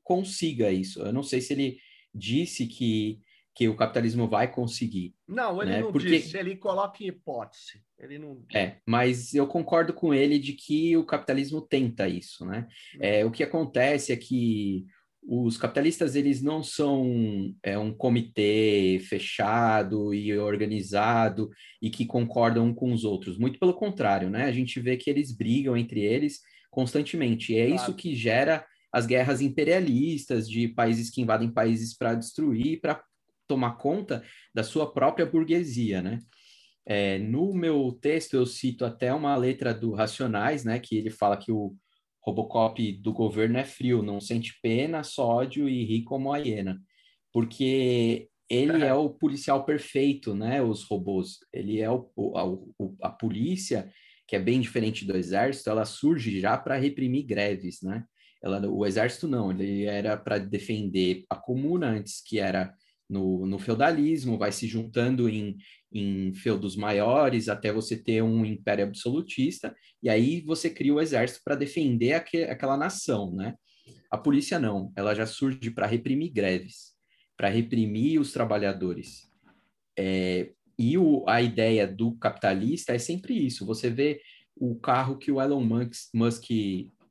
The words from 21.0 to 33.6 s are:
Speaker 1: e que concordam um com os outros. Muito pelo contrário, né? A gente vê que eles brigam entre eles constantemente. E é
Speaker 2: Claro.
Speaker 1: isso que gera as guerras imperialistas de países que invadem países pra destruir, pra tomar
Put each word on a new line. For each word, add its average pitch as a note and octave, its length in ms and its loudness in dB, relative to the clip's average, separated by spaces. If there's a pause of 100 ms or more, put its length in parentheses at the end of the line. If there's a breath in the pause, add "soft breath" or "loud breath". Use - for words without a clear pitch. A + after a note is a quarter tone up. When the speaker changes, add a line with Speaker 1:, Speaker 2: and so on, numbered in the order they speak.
Speaker 1:
e A#2+ 80 -2
que B2 160 -4
concordam A#2 600 2
um A#2+ 60 2
com B2 200 -2
os A2+ 100 0
outros. F#2+ 340 -4
Muito B2 220 0
pelo F3+ 140 4
contrário, A2 560 0
né? A2+ 160 -2
A C3+ 80 0
gente B2+ 260 -2
vê B2+ 160 0
que B2+ 140 -4
eles C#3 260 -2
brigam A#2+ 400 0
entre A2+ 240 -2
eles C3 400 0 (320 soft breath)
constantemente. B2+ 800 0
E A2 60 2
é A#2 100 4
Speaker 2:
Claro. F3 140 2
Speaker 1:
isso A#2+ 120 -4
que D#3 220 -6
gera C3 500 2 (240 loud breath)
as A#2 160 0
guerras B2+ 360 2
imperialistas C#3+ 1080 2
de A2+ 200 0
países A#2 400 0
que - 120 -6
invadem A2+ 300 2
países A2+ 460 0
pra A#2 160 0
destruir, B2+ 640 0
pra D3+ 240 -2 (460)
tomar B2+ 280 0